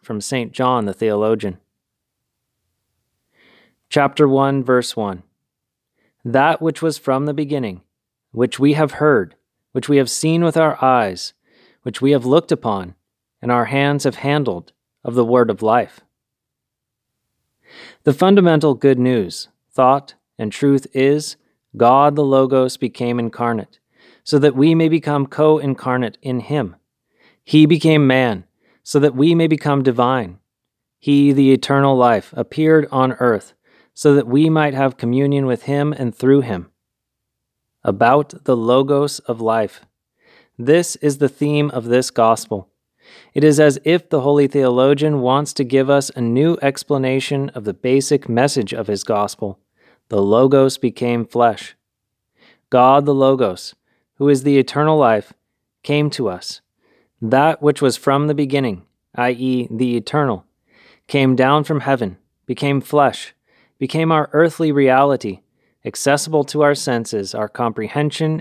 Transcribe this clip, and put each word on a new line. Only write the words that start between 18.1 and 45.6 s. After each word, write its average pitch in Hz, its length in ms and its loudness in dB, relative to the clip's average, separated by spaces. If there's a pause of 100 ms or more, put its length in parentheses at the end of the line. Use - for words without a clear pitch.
fundamental 170 640 4
good 131 240 2
news, 123 480 -2 (240)
thought, 135 440 0 (220)
and 110 140 -6
truth 139 420 0
is, 143 440 -2 (400)
God 135 400 4
the 151 80 2
Logos 135 520 2
became 120 440 -6
incarnate, 117 580 -6 (460)
so 147 160 2
that 139 160 2
we 151 180 4
may 165 140 2
become 147 400 -2
co-incarnate 135 920 -2
in 127 200 -6
him. 117 340 -6 (680)
He 151 220 4
became 151 420 2
man, 123 340 0 (400)
so - 160 0
that 139 160 2
we 156 220 2
may 165 100 2
become 143 380 0
divine. 123 560 -2 (580)
He, 143 340 2
the 135 200 4
eternal 139 440 2
life, 127 400 0
appeared 156 540 0
on 131 220 0
earth, 120 420 -2 (400)
so 147 200 2
that 139 120 2
we 147 240 2
might 151 240 0
have 135 220 -2
communion 135 500 -2
with 123 160 -4
him 143 300 -2
and 131 200 -6
through 135 280 4
him. 101 320 -6 (1120)
About 120 640 0
the 131 100 2
Logos 135 640 0
of 113 200 -8
life. 110 460 -4 (720)
This 151 380 0
is 143 220 -2
the 143 100 0
theme 147 420 -2
of 127 140 -8
this 123 260 0
gospel. 113 560 0 (680)
It 139 80 -2
is 151 160 4
as 147 240 4
if 175 260 -2
the 151 120 -2
holy 143 260 2
theologian 139 720 0
wants 131 340 -2
to 143 100 -4